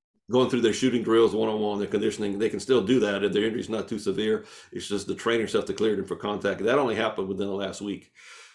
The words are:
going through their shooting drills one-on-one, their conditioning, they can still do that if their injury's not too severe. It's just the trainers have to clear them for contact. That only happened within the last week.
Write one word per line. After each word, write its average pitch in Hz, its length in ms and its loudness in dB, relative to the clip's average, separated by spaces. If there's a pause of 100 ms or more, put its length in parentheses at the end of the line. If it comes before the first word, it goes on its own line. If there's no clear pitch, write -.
(300)
going 123 200 4
through 123 100 2
their 110 140 4
shooting 120 280 2
drills 110 320 6
one-on-one, 107 440 0
their 101 100 -2
conditioning, 104 500 -2
they 107 120 0
can 101 100 -4
still 123 220 2
do 120 180 2
that 101 240 2
if 98 80 0
their 104 120 2
injury's 110 260 -4
not 110 180 -6
too 110 100 -6
severe. 107 460 -2 (260)
It's - 160 -10
just 98 200 -4
the - 80 -4
trainers 113 400 0
have 104 100 2
to 98 80 -6
clear 107 240 0
them 95 100 -4
for 85 100 -6
contact. 98 460 -2
That 120 160 2
only 123 160 0
happened 107 340 -2
within 98 180 -4
the 98 80 -4
last 95 260 -6
week. 98 320 -8 (420)